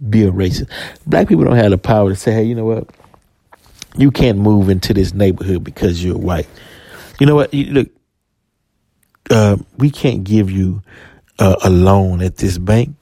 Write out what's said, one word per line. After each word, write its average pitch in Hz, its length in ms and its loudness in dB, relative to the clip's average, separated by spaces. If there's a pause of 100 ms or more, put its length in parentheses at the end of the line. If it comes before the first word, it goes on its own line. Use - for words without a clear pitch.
be 110 160 2
a 95 60 2
racist. 90 400 -4 (360)
Black 160 220 0
people 160 160 4
don't 131 120 2
have 107 140 4
the 92 80 2
power 104 320 0
to 95 60 -4
say, - 160 -4
"Hey, 110 120 0
you 117 100 -4
know 113 120 -6
what? 113 220 -4 (1080)
You 139 140 4
can't 123 280 0
move 101 300 2
into 98 260 0
this 92 200 -2
neighborhood 95 500 -2
because 87 400 -4
you're 87 140 -4
white." 85 300 -6 (720)
You 143 80 4
know 147 80 4
what? 147 200 0
You, 143 180 -4
look, 127 160 0 (1400)
uh, 107 260 4 (220)
we 143 120 2
can't 117 320 -4
give 101 280 0
you, 95 320 -2 (560)
uh, 92 260 2
a 101 60 2
loan 92 520 2
at 92 140 -4
this 90 220 -4
bank 113 440 -2